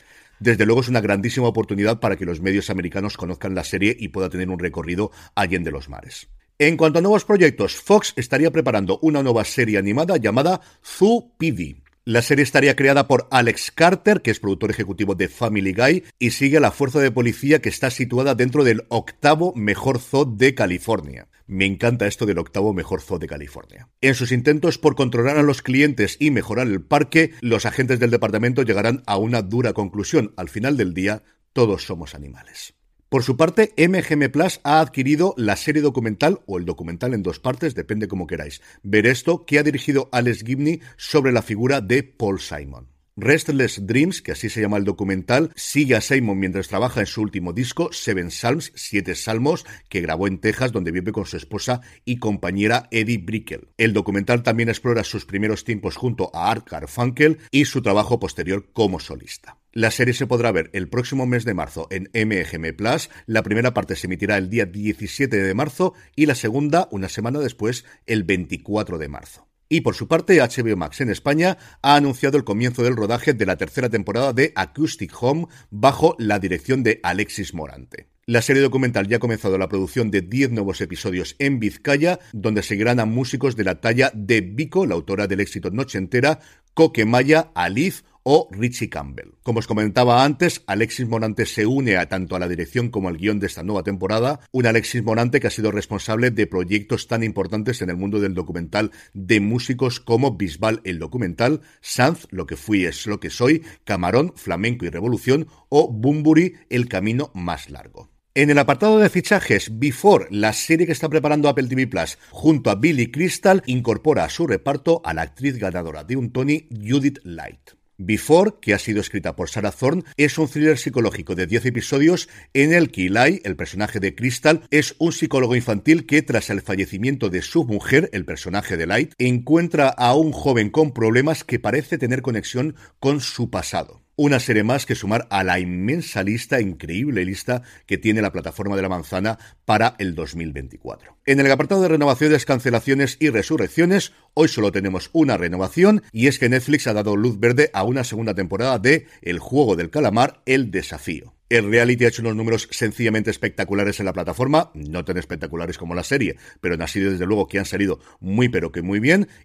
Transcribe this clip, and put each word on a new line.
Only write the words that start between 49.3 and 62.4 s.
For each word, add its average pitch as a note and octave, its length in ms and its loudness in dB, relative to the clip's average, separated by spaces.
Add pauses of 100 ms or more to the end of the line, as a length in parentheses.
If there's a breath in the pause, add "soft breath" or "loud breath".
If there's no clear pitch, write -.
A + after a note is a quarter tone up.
que F#2 140 -4
grabó E2+ 260 -2
en F#2+ 100 -4
Texas, A2+ 320 -2
donde F#2 220 -4
vive F2+ 180 -4
con G2+ 160 -6
su - 100 -10
esposa G#2+ 440 -6 (240 loud breath)
y B2 140 -4
compañera G#2 760 0
Eddie A#2 260 0
Brickell. - 580 -10
El A2+ 160 2
documental G2+ 520 0
también A#2 240 0
explora A2+ 340 0
sus - 220 -8
primeros G#2 400 -4
tiempos G#2 320 -6
junto - 360 -4
a E2+ 200 -2
Art A2 180 -8
Garfunkel B2+ 680 0 (120)
y C#3 140 4
su C3 180 -4
trabajo G#2+ 380 2
posterior F#2+ 520 -6
como F#2+ 280 0
solista. - 580 -16 (140)
La A2+ 180 0
serie B2 240 0
se C#3 140 -4
podrá A#2 240 2
ver E2 200 -2
el F#2 160 -6
próximo B2+ 380 -4
mes B2 180 -2
de A2+ 100 -2
marzo D#2+ 360 -8
en F#2+ 220 -8
M A2 320 0